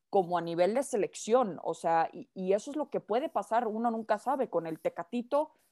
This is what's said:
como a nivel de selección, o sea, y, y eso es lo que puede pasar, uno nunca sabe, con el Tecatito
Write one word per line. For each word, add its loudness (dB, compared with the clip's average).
como 2
a 0
nivel 2
de 0
selección, 0
o -4
sea, 2
y, -14
y 0
eso 0
es -6
lo -4
que -2
puede -2
pasar, 0
uno 0
nunca -2
sabe, -2
con -2
el -6
Tecatito -2